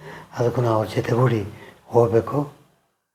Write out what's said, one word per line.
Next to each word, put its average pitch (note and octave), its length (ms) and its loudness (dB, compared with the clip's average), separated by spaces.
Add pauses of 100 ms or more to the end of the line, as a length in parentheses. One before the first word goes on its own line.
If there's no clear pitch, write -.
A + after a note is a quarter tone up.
(320)
ಅದಕ್ಕೂ A#2+ 280 -2
ನಾವು A2+ 160 2
ಅವ್ರ G#2+ 120 0
ಜೊತೆಗೂಡಿ A#2 560 0 (400)
ಹೋಗ್ಬೇಕು. A#2 680 2 (640)